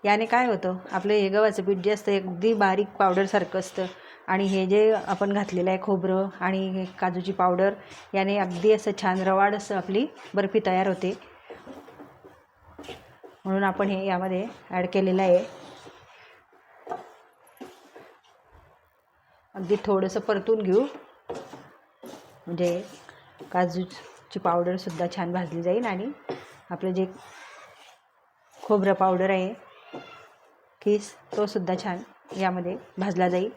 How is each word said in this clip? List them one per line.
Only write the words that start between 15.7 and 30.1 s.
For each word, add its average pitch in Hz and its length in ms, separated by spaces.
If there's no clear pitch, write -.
अगदी 190 200
थोडंसं 190 340
परतून 214 440
घेऊ, 196 220
म्हणजे 175 360
काजूची - 880
पावडरसुद्धा 175 680
छान 175 180
भाजली 170 280
जाईल 190 240
आणि 196 200
आपलं 185 200
जे 185 140
खोबरं 196 360
पावडर 185 360
आहे 190 240